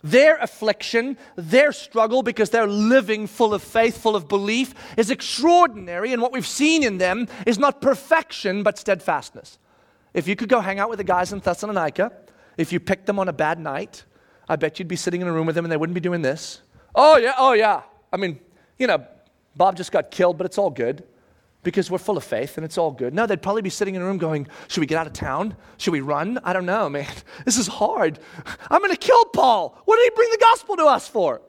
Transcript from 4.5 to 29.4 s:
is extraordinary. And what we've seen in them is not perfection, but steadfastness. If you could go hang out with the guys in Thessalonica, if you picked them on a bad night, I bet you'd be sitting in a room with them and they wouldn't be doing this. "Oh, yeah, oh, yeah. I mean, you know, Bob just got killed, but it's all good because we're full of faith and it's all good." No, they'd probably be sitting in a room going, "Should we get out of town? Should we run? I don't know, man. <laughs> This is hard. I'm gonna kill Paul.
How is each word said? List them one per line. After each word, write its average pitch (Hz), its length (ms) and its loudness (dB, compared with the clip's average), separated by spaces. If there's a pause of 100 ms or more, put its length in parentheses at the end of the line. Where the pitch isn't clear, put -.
is 220 140 0
extraordinary. 240 1000 0
And 233 100 -2
what 247 100 -2
we've 254 140 -6
seen 311 380 2
in 202 140 -2
them 190 280 -2 (180)
is 226 140 2
not 277 220 0
perfection, 254 800 -2
but 202 160 -2
steadfastness. - 800 -6 (560)
If 170 140 -2
you 196 80 -2
could 220 120 -6
go 247 120 4
hang 196 180 -6
out 208 120 -2
with 214 80 -10
the 202 60 -6
guys 180 280 0
in 196 80 -8
Thessalonica, 185 720 -2 (440)
if 160 160 -2
you 233 60 -2
picked - 280 -4
them 202 120 0
on 190 80 -2
a 175 60 -4
bad 156 260 -2
night, 156 460 -10 (440)
I - 60 0
bet 151 240 -4
you'd 190 80 -8
be 170 100 -4
sitting 175 260 0
in 180 60 -2
a 170 40 -2
room 160 140 0
with 160 100 0
them 170 80 -2
and 165 80 -4
they 156 60 0
wouldn't 165 160 -2
be 180 60 -2
doing 175 220 -2
this. - 380 -4 (340)
"Oh, 302 220 8
yeah, 247 200 4
oh, 262 180 4
yeah. 208 260 2 (320)
I 190 40 -4
mean, 180 220 -4 (400)
you 254 80 0
know, 156 180 0 (520)
Bob 180 200 2
just 175 140 -10
got 160 220 -2
killed, 175 260 2
but 180 60 -6
it's - 140 -6
all 196 120 0
good 131 320 -4 (600)
because 180 280 -2
we're 180 80 -4
full 196 180 -4
of 139 60 -6
faith 127 340 -6
and 156 80 -10
it's 156 140 -8
all 160 140 0
good." 127 200 -6
No, 214 140 0
they'd 196 160 -4
probably 208 200 -2
be 190 80 -4
sitting 196 260 -6
in 180 60 -6
a - 20 -6
room 190 140 -4
going, 156 280 -4 (220)
"Should - 120 -4
we 151 60 0
get 156 120 -2
out 160 100 -4
of - 40 -16
town? 160 440 -6 (220)
Should - 120 -2
we 156 100 -2
run? 151 440 -4
I 175 80 -2
don't 185 140 -2
know, 190 220 -2
man. 143 200 -8 (180)
<laughs> - 180 -20
This 247 140 0
is 202 80 -2
hard. 202 540 -2 (500)
I'm 330 100 4
gonna 381 160 0
kill 466 300 6
Paul. 220 580 2